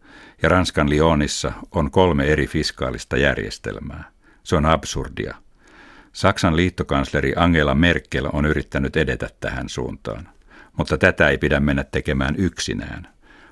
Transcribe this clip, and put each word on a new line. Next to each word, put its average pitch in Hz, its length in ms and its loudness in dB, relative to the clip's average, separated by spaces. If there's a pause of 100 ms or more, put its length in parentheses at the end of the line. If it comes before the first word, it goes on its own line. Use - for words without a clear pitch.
(420)
ja 80 80 2
Ranskan 82 400 2
Lyonissa 76 600 2 (200)
on 76 200 -2
kolme 82 340 2
eri 73 220 2
fiskaalista 64 680 -4
järjestelmää. 60 920 -4 (320)
Se - 120 -2
on 76 100 2
absurdia. 69 680 -2 (760)
Saksan 95 420 2
liittokansleri 73 800 0
Angela 80 400 4
Merkel 76 580 2
on 73 120 0
yrittänyt 71 520 -2
edetä 67 320 -2 (100)
tähän - 300 -8
suuntaan, - 600 -10 (480)
mutta 78 200 -2
tätä 82 320 4
ei 69 80 2
pidä 73 220 2
mennä 69 240 0
tekemään 69 540 -4
yksinään. - 680 -6 (440)